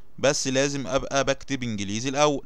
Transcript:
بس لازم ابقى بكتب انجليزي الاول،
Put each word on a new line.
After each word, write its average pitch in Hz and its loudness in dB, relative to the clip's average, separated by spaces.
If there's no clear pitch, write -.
بس 139 2
لازم 135 0
ابقى 135 0
بكتب 135 -2
انجليزي 110 -2
الاول، 147 2